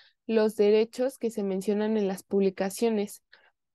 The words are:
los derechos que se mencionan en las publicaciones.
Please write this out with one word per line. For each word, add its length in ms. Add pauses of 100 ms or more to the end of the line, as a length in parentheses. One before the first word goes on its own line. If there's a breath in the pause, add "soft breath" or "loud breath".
(260 soft breath)
los 300
derechos 600
que 140
se 140
mencionan 520
en 120
las 160
publicaciones. 1000 (520 soft breath)